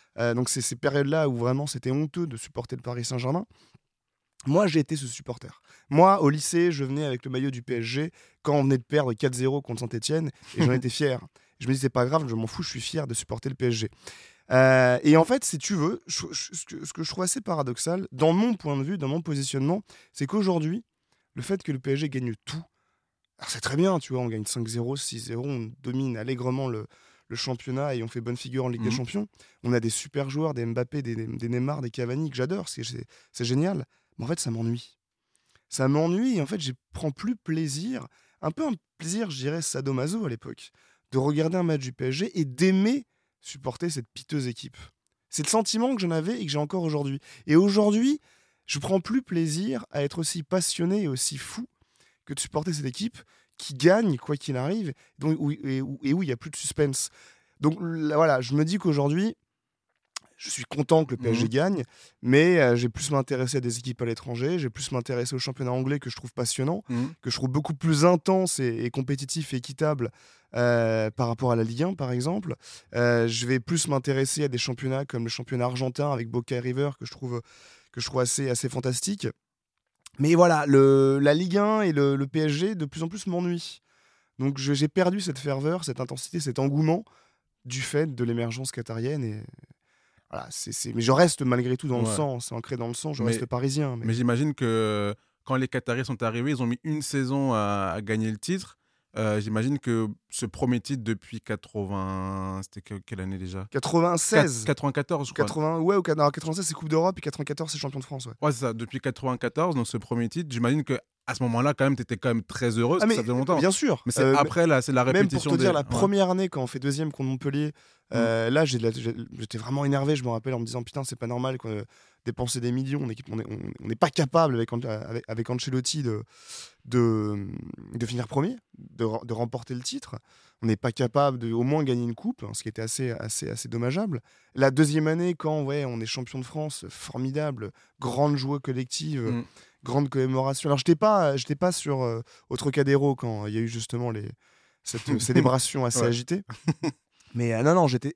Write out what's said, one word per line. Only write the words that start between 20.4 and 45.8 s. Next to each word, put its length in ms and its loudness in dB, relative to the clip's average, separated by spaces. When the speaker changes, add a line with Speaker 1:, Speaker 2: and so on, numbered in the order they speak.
Speaker 1:
le 80 -8
fait 200 -4
que 80 -6
le 80 -2
P 140 -2
S 80 0
G 80 -2
gagne 260 -4
tout, 180 -10
alors 100 -12
c'est 120 -8
très 160 -4
bien, 240 4
tu 120 -10
vois, 100 -2
on 40 -2
gagne 180 -4
cinq 220 -4
zéro, 300 -4
six 240 -8
zéro, 260 -6
on 240 -4
domine 320 -2
allègrement 520 -4
le, 180 -6
le 80 -10
championnat 580 -4
et 80 -2
on 60 -6
fait 120 -8
bonne 160 -6
figure 280 -4
en 40 -2
Ligue 140 -4
des 80 0
Speaker 2:
Mhm. 60 -2
Speaker 1:
Champions. 320 -4
On 100 0
a 60 4
des 100 0
super 420 -4
joueurs, 220 -2
des 140 -4
Mbappé, 360 -4
des, 120 -6
des 340 -6
Neymar, 320 -2
des 100 -6
Cavani, 380 -4
que 80 -10
j'adore, 320 -2
c'est, 140 -10
c'est, 220 -10
c'est 140 -6
génial. 420 0
Mais 80 -8
en 20 -4
fait, 120 -4
ça 100 -4
m'ennuie. 480 -4
Ça 180 0
m'ennuie 480 2
et 60 0
en 40 -2
fait, 140 -4
je 120 -4
prends 200 -4
plus 220 -4
plaisir, 720 -4
un 80 -2
peu 160 -2
un 60 0
plaisir, 320 -4
je 80 -8
dirais, 240 -2
sadomaso 640 -2
à 20 -4
l'époque, 420 -10
de 60 2
regarder 380 2
un 60 2
match 180 2
du 140 -8
P 140 -4
S 60 -2
G 240 -4
et 60 2
d'aimer 600 2
supporter 500 -6
cette 220 -6
piteuse 340 -6
équipe. 300 -10
C'est 140 -4
le 40 -2
sentiment 480 2